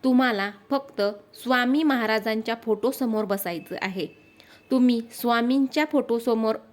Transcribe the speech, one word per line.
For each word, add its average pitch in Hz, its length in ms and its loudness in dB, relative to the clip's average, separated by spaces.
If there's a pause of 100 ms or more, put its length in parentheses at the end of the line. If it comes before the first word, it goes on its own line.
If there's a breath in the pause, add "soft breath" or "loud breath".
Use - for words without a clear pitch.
तुम्हाला 247 480 2 (180)
फक्त 269 320 -4 (420)
स्वामी 254 400 2
महाराजांच्या 220 800 0
फोटोसमोर 220 640 0
बसायचं 185 560 -6
आहे. 185 260 -4 (640 loud breath)
तुम्ही 247 300 4 (100)
स्वामींच्या 254 760 0
फोटोसमोर 233 720 0 (180)